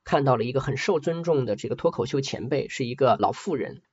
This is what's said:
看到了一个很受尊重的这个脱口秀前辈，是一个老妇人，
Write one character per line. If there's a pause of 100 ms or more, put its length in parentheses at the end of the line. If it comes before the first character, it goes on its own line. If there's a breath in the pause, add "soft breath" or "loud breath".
看
到
了
一
个
很
受
尊
重
的
这
个
脱
口
秀
前
辈，
是
一
个
老
妇
人， (120)